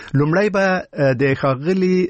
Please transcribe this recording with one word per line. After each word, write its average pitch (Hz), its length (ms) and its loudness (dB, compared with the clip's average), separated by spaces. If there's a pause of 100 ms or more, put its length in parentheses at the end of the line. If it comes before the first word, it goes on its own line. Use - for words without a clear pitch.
(160)
لومړی 165 340 2
به، 196 160 0
اه، 160 460 -2
د 135 220 0
ښاغلي، 180 760 0